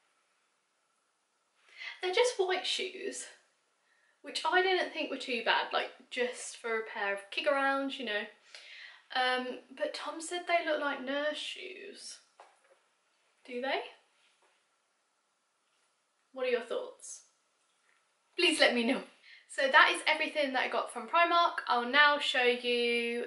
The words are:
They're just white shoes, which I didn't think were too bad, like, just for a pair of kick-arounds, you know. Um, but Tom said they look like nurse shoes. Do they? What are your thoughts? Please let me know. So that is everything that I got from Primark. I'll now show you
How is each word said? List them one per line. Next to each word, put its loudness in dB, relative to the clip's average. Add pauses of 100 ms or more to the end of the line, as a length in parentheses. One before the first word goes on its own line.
(2000)
They're -2
just 4
white 0
shoes, -6 (960)
which -8
I 4
didn't 0
think -6
were -6
too -6
bad, 2
like, 0 (220)
just -4
for -4
a -2
pair -4
of -6 (100)
kick-arounds, 0
you -8
know. -2 (880)
Um, 0 (140)
but -4
Tom -8
said -6
they 2
look 0
like -4
nurse -4
shoes. -12 (1300)
Do -8
they? -2 (2500)
What -6
are 0
your 2
thoughts? -8 (1120)
Please 4
let 6
me 2
know. 0 (460)
So 0
that 8
is -6
everything 0
that 0
I -2
got -4
from -10
Primark. 4
I'll 2
now 6
show 0
you 2